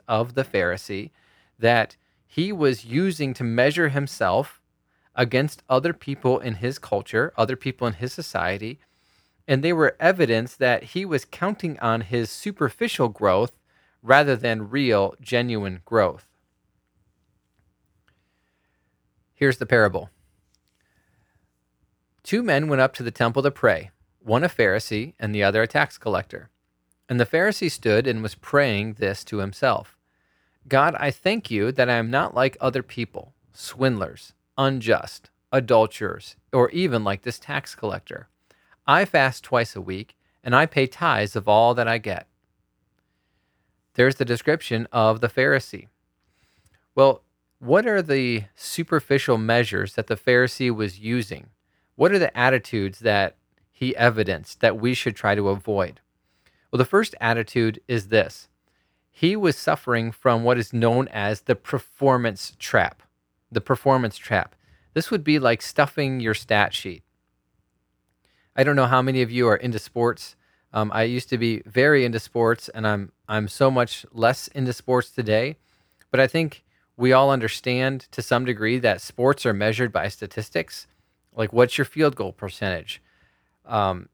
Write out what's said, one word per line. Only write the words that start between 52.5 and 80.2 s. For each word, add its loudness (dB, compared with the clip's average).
that 0
he -4
evidenced 0
that 2
we 0
should -4
try 0
to -2
avoid? -4
Well, -2
the 6
first 0
attitude 0
is -4
this. 0
He 0
was 0
suffering -2
from 2
what 4
is -4
known 2
as -4
the 0
performance -2
trap. 0
The -2
performance 0
trap. -4
This -4
would -2
be 2
like 2
stuffing -2
your -2
stat 0
sheet. -12
I 4
don't 2
know 4
how 4
many 0
of -2
you 2
are 4
into -4
sports. -4
Um, -2
I 0
used -4
to -2
be -2
very 4
into -2
sports, -2
and -4
I'm, -2
I'm -2
so 2
much -2
less 0
into -4
sports -2
today. -2
But 0
I 6
think -4
we 4
all 6
understand -2
to -10
some 0
degree -2
that 0
sports -2
are 0
measured -2
by -2
statistics. -10